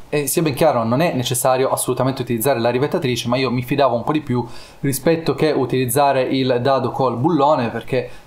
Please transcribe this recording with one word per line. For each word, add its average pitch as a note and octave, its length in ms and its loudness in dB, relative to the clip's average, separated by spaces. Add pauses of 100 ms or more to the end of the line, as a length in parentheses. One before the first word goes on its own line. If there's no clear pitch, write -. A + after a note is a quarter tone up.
e D3 200 -2
sia - 140 0
ben C#3+ 120 0
chiaro C3 300 4
non A#2+ 160 0
è E3 120 2
necessario B2+ 580 0
assolutamente B2+ 520 -2
utilizzare A#2 380 0
la A#2 100 2
rivettatrice, B2+ 560 -2
ma A#2+ 100 0
io C3 140 0
mi B2 140 -2
fidavo C3+ 320 2
un A2+ 80 -4
po' D#3 80 -2
di D3+ 80 0
più B2 260 -2 (320)
rispetto D3+ 560 0
che D3+ 160 0
utilizzare C3 720 2
il B2+ 400 0
dado B2+ 300 0
col B2 240 0
bullone, C#3 540 2
perché A#2 380 -4 (180)